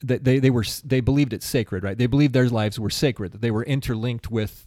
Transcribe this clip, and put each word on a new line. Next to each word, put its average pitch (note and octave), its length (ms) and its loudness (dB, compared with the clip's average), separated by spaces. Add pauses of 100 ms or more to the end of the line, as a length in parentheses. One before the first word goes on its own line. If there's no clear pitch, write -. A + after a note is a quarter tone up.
that B2+ 200 -2
they, C3 140 4
they C3 120 6
were A#2+ 120 2
s-, - 200 -6
they C3 180 0
believed C3+ 320 2
it G2+ 100 -8
sacred, G#2 400 -2
right? G2 160 -6
They B2 80 2
believed C#3 260 4
their B2+ 160 4
lives G#2+ 300 -2
were G#2 120 -2
sacred, A2 420 -2
that G#2 80 -14
they A#2 100 0
were A2 140 -2
interlinked A#2+ 680 -4
with A2 360 -4